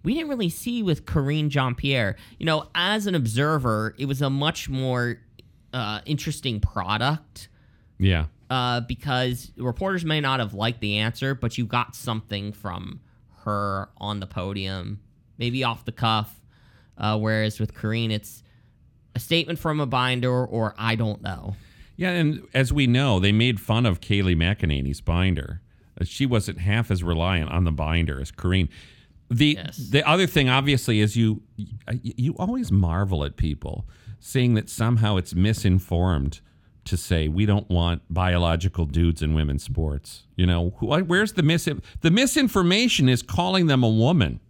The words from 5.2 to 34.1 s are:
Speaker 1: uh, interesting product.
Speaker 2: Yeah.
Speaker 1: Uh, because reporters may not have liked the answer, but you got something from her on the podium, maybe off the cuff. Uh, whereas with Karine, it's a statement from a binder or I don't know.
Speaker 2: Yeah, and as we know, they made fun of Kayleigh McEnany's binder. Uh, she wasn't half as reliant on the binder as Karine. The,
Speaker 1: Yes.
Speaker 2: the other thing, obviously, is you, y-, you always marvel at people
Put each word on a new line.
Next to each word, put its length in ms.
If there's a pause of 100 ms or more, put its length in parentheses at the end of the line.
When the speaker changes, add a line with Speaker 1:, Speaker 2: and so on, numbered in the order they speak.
Speaker 1:
uh, 320
interesting 540
product. 880 (500)
Speaker 2:
Yeah. 260 (240)
Speaker 1:
Uh, 320
because 760
reporters 480
may 160
not 180
have 140
liked 260
the 200
answer, 360
but 220
you 80
got 300
something 580
from 480 (420)
her 540
on 240
the 60
podium, 720 (380)
maybe 280
off 180
the 80
cuff. 480 (580)
Uh, 200
whereas 420
with 140
Karine, 380
it's 320 (720)
a 40
statement 400
from 220
a 40
binder 600
or 320
I 180
don't 260
know. 340 (420)
Speaker 2:
Yeah, 140
and 420
as 180
we 160
know, 320
they 140
made 260
fun 260
of 140
Kayleigh 380
McEnany's 640
binder. 600 (380)
Uh, 60
she 200
wasn't 340
half 320
as 120
reliant 480
on 140
the 80
binder 480
as 100
Karine. 380 (600)
The, 280
Speaker 1:
Yes. 180 (140)
Speaker 2:
the 180
other 200
thing, 200
obviously, 540
is 160
you, 240 (160)
y-, 440
you 360
always 340
marvel 540
at 100
people 500 (340)